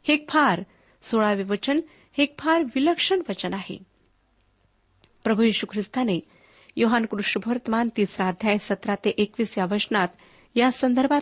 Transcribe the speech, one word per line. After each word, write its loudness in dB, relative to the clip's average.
हे 4
एक -2
फार, 4
सोळावे 0
वचन, -2
हे 4
एक -4
फार 2
विलक्षण 0
वचन -6
आहे. -10
प्रभू 2
येशू 0
ख्रिस्ताने -2
योहान 2
कृष्णवर्तमान -2
तिसरा 0
अध्याय 0
सतरा -2
ते -2
एकवीस -2
या 0
वचनात 0
या 4
संदर्भात 2